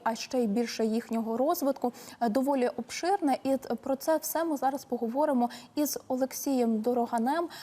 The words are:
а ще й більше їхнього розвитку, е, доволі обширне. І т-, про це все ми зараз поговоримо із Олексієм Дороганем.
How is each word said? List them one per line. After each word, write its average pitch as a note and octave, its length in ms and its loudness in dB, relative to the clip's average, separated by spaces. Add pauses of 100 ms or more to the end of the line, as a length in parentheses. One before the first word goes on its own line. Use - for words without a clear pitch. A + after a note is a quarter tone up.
а A3+ 120 0
ще B3 280 -2
й A3+ 40 2
більше A3+ 380 0
їхнього A3+ 520 -2
розвитку, C4+ 560 0 (280)
е, A#3+ 80 2
доволі C4 380 2
обширне. E4 760 0
І C4+ 140 2
т-, - 180 -4
про C4+ 200 -2
це D#4 220 0
все D#4 260 -2
ми D#4+ 140 0
зараз C4+ 280 -2
поговоримо A#3+ 640 0 (260)
із D4 320 0
Олексієм B3+ 760 0
Дороганем. A#3+ 680 0 (140)